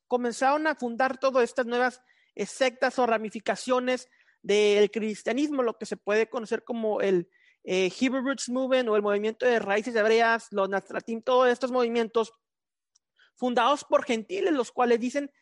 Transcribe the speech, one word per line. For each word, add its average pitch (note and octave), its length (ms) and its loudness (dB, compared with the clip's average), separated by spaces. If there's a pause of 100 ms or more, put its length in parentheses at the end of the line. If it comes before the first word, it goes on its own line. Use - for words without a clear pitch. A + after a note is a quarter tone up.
comenzaron C4 600 0
a D4+ 100 0
fundar B3 420 -2
todas C4 260 2
estas A#3+ 220 -2
nuevas, A#3+ 360 -2 (320)
eh, G3+ 120 -6
sectas B3+ 520 -2
o B3 80 2
ramificaciones A3+ 1000 -4 (340)
del G#3 480 4
cristianismo, A#3+ 720 -2
lo A3 160 -2
que G#3+ 80 -10
se G3+ 100 -8
puede G#3+ 320 0
conocer A3+ 340 -6
como A3 380 -4
el, F#3 280 0 (360)
eh, F#3 340 0
Hebrew C4 240 0
Roots C4 280 -4
Movement B3+ 400 0
o G#3 60 2
el G#3 60 2
movimiento G#3 440 -2
de A#3+ 120 4
raíces A3 380 -2
hebreas, A3+ 540 2
los G3 180 -2
Nazratim, G3 540 -6
todos B3+ 260 4
estos B3 240 0
movimientos A#3 600 0 (1040)
fundados B3 480 0
por C#4+ 220 2
gentiles, F4 480 -2
los B3+ 180 -2
cuales A#3+ 300 2
dicen C#4 420 -4